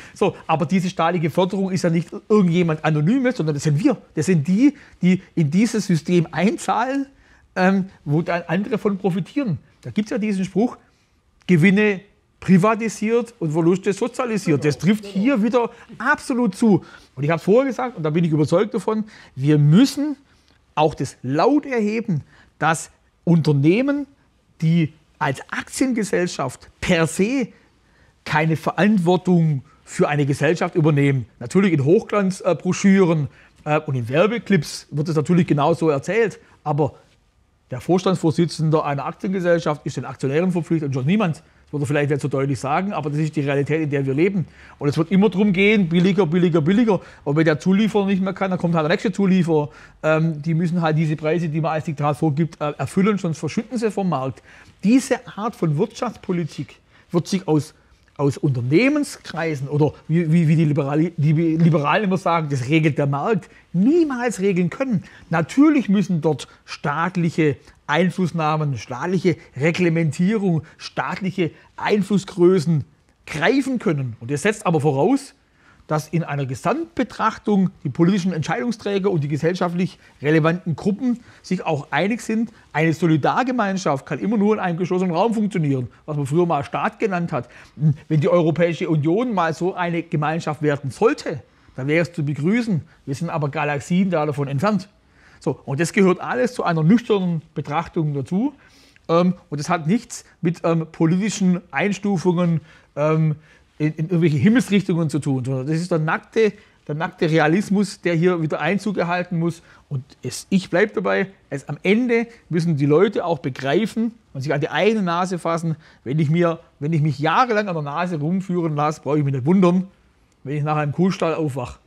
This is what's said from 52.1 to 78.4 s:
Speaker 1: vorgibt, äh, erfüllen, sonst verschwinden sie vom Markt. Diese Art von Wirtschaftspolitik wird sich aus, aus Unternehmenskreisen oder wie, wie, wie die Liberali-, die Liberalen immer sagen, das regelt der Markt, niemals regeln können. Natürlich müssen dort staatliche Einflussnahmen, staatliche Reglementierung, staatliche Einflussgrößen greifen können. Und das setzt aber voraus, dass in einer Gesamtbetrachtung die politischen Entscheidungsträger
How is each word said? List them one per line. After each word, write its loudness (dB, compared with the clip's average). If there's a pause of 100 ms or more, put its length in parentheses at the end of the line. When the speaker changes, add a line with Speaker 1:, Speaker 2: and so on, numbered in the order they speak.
Speaker 1:
vorgibt, -2
äh, -4
erfüllen, 0
sonst -6
verschwinden -6
sie -2
vom -4
Markt. -6 (440)
Diese 2
Art -8
von 0
Wirtschaftspolitik -6 (340)
wird -2
sich -4
aus, 0 (420)
aus -2
Unternehmenskreisen -2
oder 2 (160)
wie, 0
wie, 4
wie 4
die 2
Liberali-, 0
die 2
Liberalen 2
immer 0
sagen, -2
das -4
regelt 2
der 0
Markt, -2 (240)
niemals 0
regeln 0
können. -4 (260)
Natürlich 2
müssen 2
dort -2 (160)
staatliche -2 (320)
Einflussnahmen, 0
staatliche -2 (180)
Reglementierung, 0 (140)
staatliche -4 (260)
Einflussgrößen 2 (420)
greifen 0
können. -2
Und -12
das -4
setzt -2
aber 2
voraus, 0 (540)
dass -4
in 0
einer -4
Gesamtbetrachtung -2 (160)
die -2
politischen 0
Entscheidungsträger -4